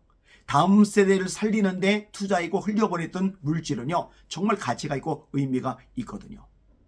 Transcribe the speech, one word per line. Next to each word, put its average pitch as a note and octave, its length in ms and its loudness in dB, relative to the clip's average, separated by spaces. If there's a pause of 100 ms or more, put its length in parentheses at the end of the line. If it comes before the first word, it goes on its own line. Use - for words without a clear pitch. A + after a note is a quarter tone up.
(460)
다음 F#3+ 380 6
세대를 F#3+ 440 4
살리는데 G3+ 840 0
투자이고 F#3+ 480 -2
흘려보냈던 F#3 800 -2
물질은요, D3+ 720 -4 (180)
정말 G3+ 280 -2
가치가 C#3 400 -6
있고 D3 360 -6
의미가 C3 460 -2 (180)
있거든요. - 500 -12 (420)